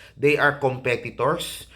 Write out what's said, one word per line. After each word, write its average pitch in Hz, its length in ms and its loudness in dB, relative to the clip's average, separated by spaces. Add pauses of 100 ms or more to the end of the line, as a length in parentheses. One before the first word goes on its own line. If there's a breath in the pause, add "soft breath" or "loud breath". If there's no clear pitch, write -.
(140)
they 143 240 2
are 143 240 2
competitors. 127 1040 -2 (100)